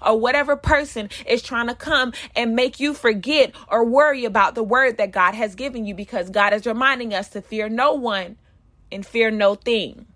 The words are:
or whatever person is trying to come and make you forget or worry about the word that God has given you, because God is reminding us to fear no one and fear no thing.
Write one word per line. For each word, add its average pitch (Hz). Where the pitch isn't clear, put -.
or 220
whatever 277
person 285
is 240
trying 233
to 233
come 262
and 233
make 254
you 285
forget 240
or 233
worry 269
about 202
the 226
word 240
that 202
God 190
has 214
given 247
you, 202
because 202
God 202
is 208
reminding 240
us 196
to 202
fear 214
no 254
one 214
and 196
fear 226
no 208
thing. 208